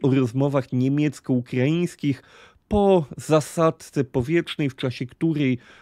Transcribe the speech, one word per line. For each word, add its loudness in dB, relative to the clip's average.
o 2
rozmowach 0
niemiecko-ukraińskich -2
po 2
zasadzce 0
powietrznej, -2
w -10
czasie -6
której 0